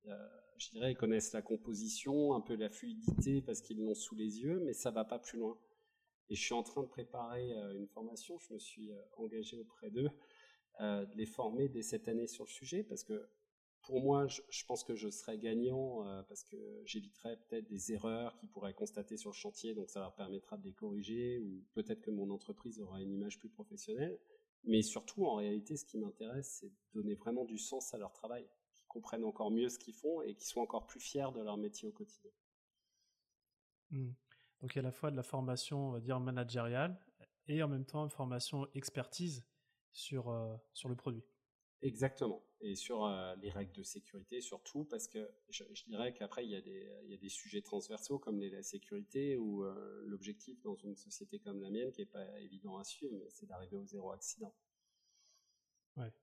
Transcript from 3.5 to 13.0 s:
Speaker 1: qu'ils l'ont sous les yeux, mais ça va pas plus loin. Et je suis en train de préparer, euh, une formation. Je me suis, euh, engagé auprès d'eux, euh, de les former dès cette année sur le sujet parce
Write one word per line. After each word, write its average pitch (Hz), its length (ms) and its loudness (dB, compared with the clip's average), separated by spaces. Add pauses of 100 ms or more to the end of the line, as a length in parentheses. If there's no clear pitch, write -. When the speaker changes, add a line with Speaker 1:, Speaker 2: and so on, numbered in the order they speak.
Speaker 1:
qu'ils 110 180 -4
l'ont 107 160 4
sous - 200 -6
les 107 260 -2
yeux, 160 180 2
mais 151 140 2
ça - 180 0
va 110 140 2
pas 120 120 -4
plus - 220 -6
loin. 113 180 0 (720)
Et 107 60 0
je - 80 0
suis - 100 0
en 117 100 4
train 139 200 0
de 131 40 0
préparer, 123 680 -4
euh, 101 200 -2
une 101 140 -2
formation. 113 500 -8
Je - 160 -12
me 107 60 -6
suis, 107 320 -10
euh, 101 100 -10 (160)
engagé 110 400 -4
auprès 110 320 -10
d'eux, 127 200 4 (720)
euh, 101 240 4
de 101 100 -12
les 110 100 2
former 123 440 2
dès 120 140 -2
cette 110 260 0
année 113 180 4
sur - 160 -6
le 107 60 -10
sujet 170 340 -2
parce - 220 -4